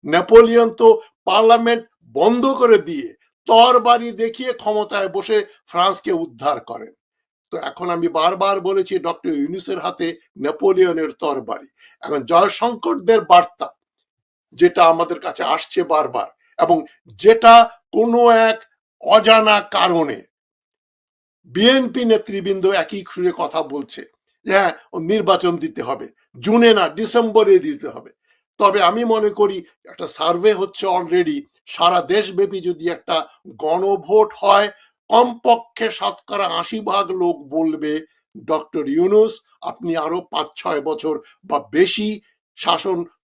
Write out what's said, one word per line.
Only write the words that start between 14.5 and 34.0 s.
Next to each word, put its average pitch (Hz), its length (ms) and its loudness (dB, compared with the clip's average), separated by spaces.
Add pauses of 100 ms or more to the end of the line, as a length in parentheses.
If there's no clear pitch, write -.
যেটা 175 300 2
আমাদের 165 360 0
কাছে 180 240 -8
আসছে 165 400 -4
বারবার, 131 440 -4 (360)
এবং 170 220 0 (200)
যেটা 226 640 6 (220)
কোনো 233 380 2
এক 226 340 2 (360)
অজানা 214 600 2
কারণে 170 600 -2 (1200)
বিএনপি 240 640 0
নেতৃবৃন্দ 196 600 -2
একই 190 440 -2
সুরে 180 280 -4
কথা 160 260 -6
বলছে 139 400 -12 (420)
যে, - 60 -6
"হ্যাঁ, 190 200 2 (220)
ও 175 60 -8
নির্বাচন 180 580 0
দিতে 147 240 -10
হবে, 123 260 -8 (320)
জুনে 226 340 4
না, 180 160 2
ডিসেম্বরে 214 680 2
দিতে 147 280 -8
হবে।" - 220 -16 (480)
তবে 202 240 2
আমি 208 240 0
মনে 220 240 0
করি 196 360 -2 (200)
একটা - 220 -14
সার্ভে 175 460 0
হচ্ছে 196 340 -6
already, 175 540 -2 (240)
সারা 175 360 -2
দেশব্যাপী 196 580 -4
যদি 170 300 -6
একটা 160 380 -6 (200)
গণভোট 190 880 0